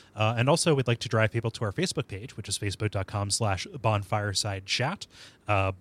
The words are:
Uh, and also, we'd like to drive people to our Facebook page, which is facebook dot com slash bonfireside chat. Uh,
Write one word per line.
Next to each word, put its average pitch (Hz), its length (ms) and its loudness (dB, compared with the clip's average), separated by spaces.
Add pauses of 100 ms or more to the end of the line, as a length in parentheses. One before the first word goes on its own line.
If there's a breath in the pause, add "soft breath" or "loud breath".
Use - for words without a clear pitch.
(160 soft breath)
Uh, 107 200 2
and 120 120 4
also, 165 260 4
we'd 131 140 2
like 120 100 2
to - 100 -8
drive 110 220 4
people 113 220 -2
to - 120 -8
our 101 60 -2
Facebook - 380 -4
page, 101 280 -12
which 107 120 -10
is 101 100 -4
facebook 104 320 -2
dot 95 160 -2
com 101 240 -4
slash 98 380 0
bonfireside 104 1000 -2
chat. 151 400 -2 (400 loud breath)
Uh, 98 240 4 (100)